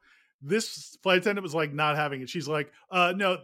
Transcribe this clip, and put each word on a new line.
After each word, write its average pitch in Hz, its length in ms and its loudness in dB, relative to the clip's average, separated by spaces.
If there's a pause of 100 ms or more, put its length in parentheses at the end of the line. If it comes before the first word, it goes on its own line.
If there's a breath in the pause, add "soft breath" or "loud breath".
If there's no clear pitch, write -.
(420)
This 156 600 -4
flight 180 180 4
attendant 202 240 0
was, 156 120 -6
like, 156 180 0
not 151 220 2
having 143 260 -2
it. 123 80 -12
She's 156 180 -6
like, 151 240 -2 (200 soft breath)
"Uh, 180 240 4
no, 185 280 0